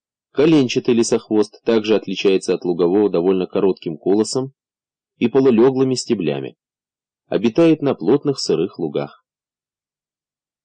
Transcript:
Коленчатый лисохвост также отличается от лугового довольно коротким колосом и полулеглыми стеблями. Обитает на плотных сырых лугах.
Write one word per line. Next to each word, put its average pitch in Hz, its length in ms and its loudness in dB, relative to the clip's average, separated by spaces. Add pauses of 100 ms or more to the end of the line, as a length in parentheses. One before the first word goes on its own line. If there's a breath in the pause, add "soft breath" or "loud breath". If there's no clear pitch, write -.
(320)
Коленчатый 135 600 2
лисохвост 110 720 0
также 110 300 0
отличается 95 580 -2
от 85 120 -6
лугового 90 440 0
довольно 90 380 0
коротким 92 500 -2
колосом 110 560 -2 (680)
и 120 100 -2
полулеглыми 131 680 2
стеблями. 73 640 -6 (720)
Обитает 151 520 0
на 139 140 -2
плотных 139 460 -2
сырых 85 380 -4
лугах. 73 460 -8 (1400)